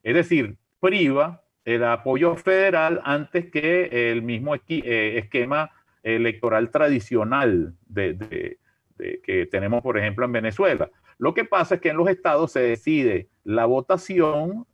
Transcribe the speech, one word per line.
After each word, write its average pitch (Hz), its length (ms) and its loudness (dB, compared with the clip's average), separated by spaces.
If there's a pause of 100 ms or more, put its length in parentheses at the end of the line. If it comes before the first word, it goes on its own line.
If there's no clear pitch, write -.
Es 123 140 -2
decir, 165 420 2 (220)
priva 170 600 2 (240)
el 117 180 0
apoyo 131 520 2
federal 180 680 2
antes 151 480 -4
que 151 600 0
el 117 100 -2
mismo 120 340 -4
esqui-, 147 280 -6
eh, 113 360 0
esquema 135 520 -2 (300)
electoral 113 680 0
tradicional 117 1040 0 (140)
de, 95 260 -2
de, 90 440 -10 (400)
de, - 240 -10
que 92 240 -2
tenemos, 101 360 -2
por 120 160 -2
ejemplo, 104 280 -2
en 123 80 -4
Venezuela. 117 560 0 (300)
Lo 139 140 0
que 220 120 -2
pasa 185 300 0
es 170 60 -10
que 165 80 0
en 151 80 -2
los 170 120 2
estados 165 420 0
se 135 80 -2
decide 117 680 0 (140)
la 113 220 0
votación 165 1080 0